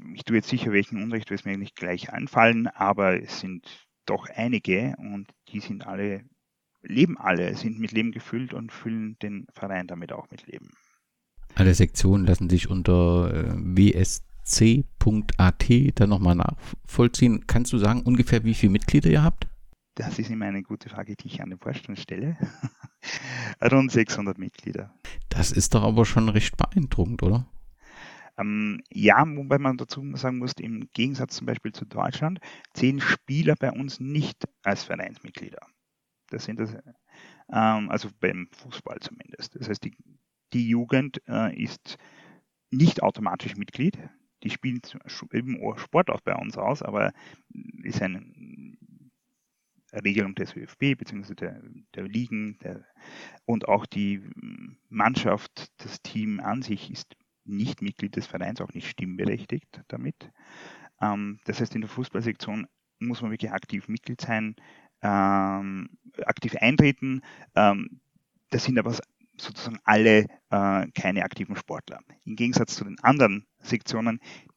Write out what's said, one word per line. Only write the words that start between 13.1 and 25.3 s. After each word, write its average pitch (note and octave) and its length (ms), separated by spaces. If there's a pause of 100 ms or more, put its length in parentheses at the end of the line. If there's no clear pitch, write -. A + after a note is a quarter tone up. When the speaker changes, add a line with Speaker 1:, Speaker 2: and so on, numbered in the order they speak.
Speaker 2:
äh, D#2+ 220
W F2+ 380
S - 300 (200)
C A#2 420 (120)
punkt G#2+ 420
A F#2 120
T B2 420
dann G2+ 160
nochmal F2+ 260
nachvollziehen. - 1120
Kannst A#2+ 260
du B2 60
sagen, A2 240
ungefähr A#2+ 420
wie A2+ 80
viele G2+ 180
Mitglieder D3 380
ihr D3+ 140
habt? - 240 (480)
Speaker 1:
Das A#2+ 240
ist A2 100
immer A2 160
eine G2 180
gute - 240
Frage, G2+ 300
die - 100
ich - 140
an F#2 80
den F#2+ 100
Vorstand - 400
stelle. B2+ 380 (640)
<laughs> B2 580
Rund C3+ 300
sechshundert G#2 460
Mitglieder. - 580 (320)
Speaker 2:
Das - 240